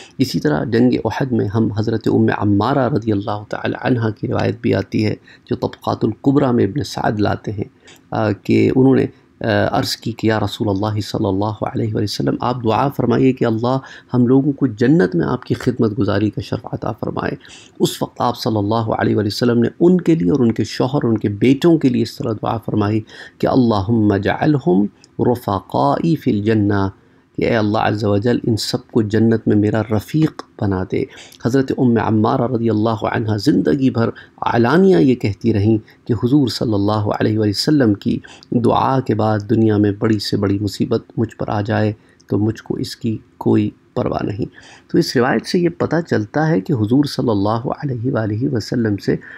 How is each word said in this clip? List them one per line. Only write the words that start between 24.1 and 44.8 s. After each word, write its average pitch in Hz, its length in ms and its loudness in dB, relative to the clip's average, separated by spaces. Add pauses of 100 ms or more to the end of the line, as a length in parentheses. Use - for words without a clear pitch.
اجعلہم 147 760 2 (460)
رفقائی 131 840 0
فی - 140 -2
الجنہ، 104 580 2 (480)
کہ - 100 0
اے 120 100 2
اللہ 104 220 0
عز 107 260 0
و 104 120 2
جل، 120 300 0
ان 117 100 2
سب - 340 -6
کو 120 120 2
جنت 110 460 2
میں 110 80 4
میرا 107 260 2
رفیق 127 600 -2 (180)
بنا 95 320 -2
دے۔ 110 120 -2 (420)
حضرت 135 320 0
ام 120 160 2 (100)
عمارہ 113 380 2
رضی 117 280 -2
اللہ 107 320 0
عنہا 107 340 -2
زندگی 135 540 0
بھر 113 180 0 (340)
علانیہ 165 540 4
یہ 143 180 4
کہتی 113 400 -2
رہیں 107 520 0
کہ 127 60 0
حضور 127 360 2
صلی 117 260 -2
اللہ 101 180 0
علیہ 110 460 0
وآلہ 107 120 2
وسلم 123 440 2
کی 117 240 -4 (320)
دعا 120 500 2
کے 123 140 -2
بعد 107 240 2 (120)
دنیا 110 260 4
میں 104 220 4
بڑی 110 200 2
سے - 180 -4
بڑی 101 220 0
مصیبت 113 440 -2 (140)
مجھ 113 200 -2
پر - 120 -6
آ 107 120 -2
جائے 107 320 0 (340)
تو 113 120 -2
مجھ 110 240 -2
کو - 140 -6
اس - 200 -8
کی 110 220 -6 (200)
کوئی 110 320 2 (240)
پرواہ - 300 -2
نہیں۔ 104 220 -6 (420)